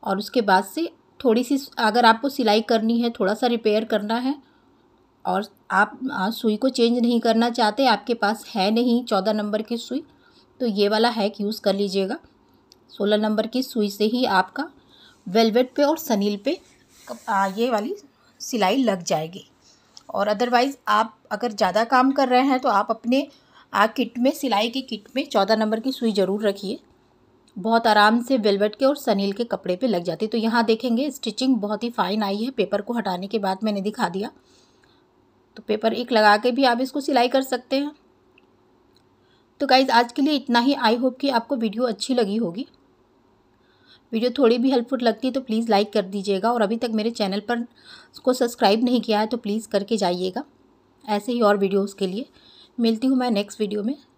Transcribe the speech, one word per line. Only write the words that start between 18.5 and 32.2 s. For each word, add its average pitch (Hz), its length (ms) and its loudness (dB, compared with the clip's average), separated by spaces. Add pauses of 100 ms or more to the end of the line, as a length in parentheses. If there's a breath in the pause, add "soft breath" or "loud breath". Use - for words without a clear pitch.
लग 208 260 0
जाएगी। 170 420 -4 (680 soft breath)
और 208 200 0
otherwise 247 420 0 (120)
आप 214 300 0 (120)
अगर 220 220 -4
ज़्यादा 202 320 2
काम 254 280 4
कर 269 160 2
रहे 247 140 4
हैं, 262 180 2
तो 277 80 0
आप 302 220 2
अपने, 247 380 0 (460 soft breath)
आ, 202 120 4
किट 226 320 -4
में, 247 120 4
सिलाई 233 380 0
की 262 140 -6
किट 220 220 -10 (120)
में 285 100 -2
चौदह 208 300 2
नंबर 220 240 0
की 269 120 -4
सुई 226 200 -2
ज़रूर 202 360 0
रखिए। 202 320 -6 (800)
बहुत 226 280 2
आराम 214 360 4
से 269 140 0
वेलवेट 208 400 0
के - 80 -2
और 277 120 4
सनील 202 360 0
के 240 120 -4
कपड़े 185 320 -4
पे 262 100 -2
लग 180 160 0
जाती 175 240 -4
है। 214 40 -6
तो 240 80 -2
यहाँ 226 260 2
देखेंगे, 233 460 0
स्टिचिंग 254 460 -2
बहुत 208 260 -4
ही 240 80 -4
फाइन 214 320 -2